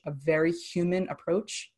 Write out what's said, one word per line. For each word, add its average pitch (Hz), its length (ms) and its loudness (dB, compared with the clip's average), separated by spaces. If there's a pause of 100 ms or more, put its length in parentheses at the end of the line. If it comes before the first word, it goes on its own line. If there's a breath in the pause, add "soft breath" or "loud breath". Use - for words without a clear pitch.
a 151 60 -4
very 156 400 2
human 175 580 -2
approach, - 680 -4